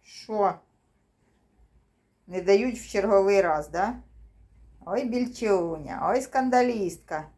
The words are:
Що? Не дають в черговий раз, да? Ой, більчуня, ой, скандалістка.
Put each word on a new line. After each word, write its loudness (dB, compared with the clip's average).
Що? -2
Не -6
дають 2
в -16
черговий 4
раз, 0
да? -4
Ой, -4
більчуня, -2
ой, 2
скандалістка. -2